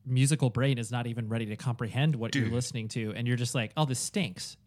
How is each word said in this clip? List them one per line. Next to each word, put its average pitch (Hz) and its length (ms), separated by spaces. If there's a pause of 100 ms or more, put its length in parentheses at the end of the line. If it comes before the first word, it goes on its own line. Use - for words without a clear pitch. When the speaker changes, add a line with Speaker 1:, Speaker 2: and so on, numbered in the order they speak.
Speaker 1:
musical 131 440
brain 131 300
is 107 120
not 120 140
even 117 240
ready 113 160
to 107 100
comprehend 123 600
what 117 200
you're 135 100
Speaker 2:
Dude. 113 80
Speaker 1:
listening 120 360
to, 110 260
and 120 120
you're 123 100
just 120 160
like, 113 240
"Oh, 156 80
this 131 140
stinks." - 680